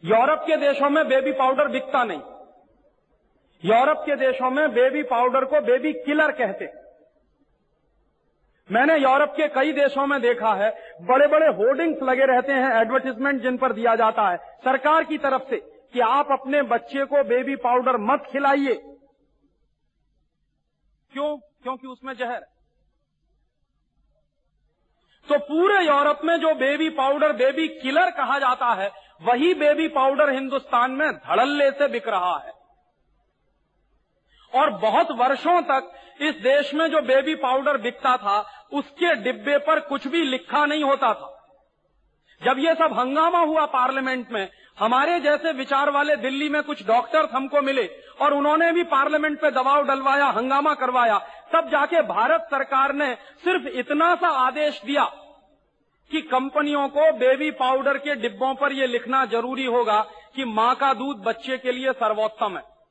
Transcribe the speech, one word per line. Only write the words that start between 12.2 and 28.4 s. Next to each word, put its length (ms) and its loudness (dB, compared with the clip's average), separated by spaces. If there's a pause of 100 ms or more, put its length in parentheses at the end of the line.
रहते 280 2
हैं, 180 0 (100)
एडवर्टाइजमेंट 600 -2
जिन 160 -2
पर 160 0
दिया 220 0
जाता 340 2
है 80 -2
सरकार 680 0
की 140 -6
तरफ 320 -2
से 280 -8 (160)
कि 60 -4
आप 320 2
अपने 300 -2
बच्चे 440 -4
को 180 0
बेबी 320 0
पाउडर 420 0
मत 340 0
खिलाइए। 420 0 (2500)
क्यों? 240 -6
क्योंकि 500 -12
उसमें 260 -14
जहर 180 -6
है। 280 -14 (2750)
तो 100 4
पूरे 460 2
यूरोप 380 2
में 160 2
जो 160 2
बेबी 340 0
पाउडर 440 0
बेबी 340 0
किलर 440 0
कहा 280 -2
जाता 340 0